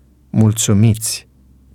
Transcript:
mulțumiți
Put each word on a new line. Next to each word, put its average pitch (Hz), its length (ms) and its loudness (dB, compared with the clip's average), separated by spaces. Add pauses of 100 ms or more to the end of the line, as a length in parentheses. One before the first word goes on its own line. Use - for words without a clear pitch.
(300)
mulțumiți 110 960 0 (480)